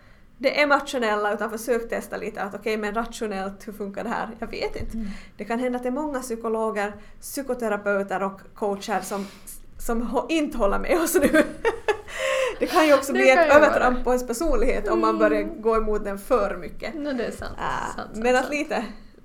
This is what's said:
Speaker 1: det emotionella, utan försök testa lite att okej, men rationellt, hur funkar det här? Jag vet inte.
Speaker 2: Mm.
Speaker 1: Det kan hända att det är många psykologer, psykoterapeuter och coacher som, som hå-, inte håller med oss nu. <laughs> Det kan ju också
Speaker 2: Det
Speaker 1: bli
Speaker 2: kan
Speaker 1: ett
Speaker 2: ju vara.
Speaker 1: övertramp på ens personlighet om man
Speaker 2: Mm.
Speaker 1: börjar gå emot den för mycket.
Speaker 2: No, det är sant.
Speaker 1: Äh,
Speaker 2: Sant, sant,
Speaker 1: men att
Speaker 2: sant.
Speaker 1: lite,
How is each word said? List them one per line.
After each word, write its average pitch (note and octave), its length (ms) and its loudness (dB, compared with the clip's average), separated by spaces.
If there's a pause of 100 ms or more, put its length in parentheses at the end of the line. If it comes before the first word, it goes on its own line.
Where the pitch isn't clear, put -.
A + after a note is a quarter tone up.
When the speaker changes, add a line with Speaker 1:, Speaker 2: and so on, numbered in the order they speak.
(400)
Speaker 1:
det C4 220 2
emotionella, A#3+ 720 2
utan G#3+ 160 -4
försök A3+ 380 -2
testa G3 280 -6
lite F#3 260 -8
att G3 120 -6
okej, G#3+ 220 -4
men G#3 180 -4
rationellt, G#3 720 -6
hur G#3 40 -10
funkar G3 320 -8
det G3+ 60 -6
här? - 180 -4 (100)
Jag A3+ 80 -8
vet - 300 -6
inte. - 200 -6
Speaker 2:
Mm. G#3+ 120 -6 (280)
Speaker 1:
Det G#3+ 80 -10
kan A#3 140 -4
hända B3 180 -2
att B3 60 -6
det B3 60 -4
är B3 40 -2
många C#4+ 280 -4
psykologer, A3 760 -2 (260)
psykoterapeuter G3+ 1000 -2
och G3 180 -4 (140)
coacher G3+ 460 -2
som, G3+ 260 -6 (520)
som A#3 240 0
hå-, A#3 260 0
inte D4+ 300 0
håller G3+ 200 2
med D#4+ 220 2
oss E4 140 0
nu. D4+ 340 6
<laughs> B4+ 1080 -2
Det E4 80 0
kan D#4 200 4
ju C#4+ 80 8
också C4+ 180 2
Speaker 2:
Det B3 60 2
Speaker 1:
bli C4 100 8
Speaker 2:
kan C4 100 8
Speaker 1:
ett E4 80 8
Speaker 2:
ju - 40 2
vara. C#4+ 160 10
Speaker 1:
övertramp B3 380 2
på A#3+ 60 2
ens B3 160 0
personlighet A#3 600 2
om - 120 2
man - 100 4
Speaker 2:
Mm. D#4+ 80 0
Speaker 1:
börjar G#3+ 240 4
gå A3 340 0
emot G#3+ 280 0
den G3 140 -4
för G3 380 0
mycket. F3+ 380 -10
Speaker 2:
No, D4 180 -6
det A#3 120 -2
är G3+ 60 -4
sant. - 280 -10
Speaker 1:
Äh, C3+ 380 -4
Speaker 2:
Sant, - 180 -8
sant, A3 100 -4
Speaker 1:
men B3+ 120 4
att C4 60 4
Speaker 2:
sant. C4+ 120 -4
Speaker 1:
lite, C#4+ 300 -2 (400)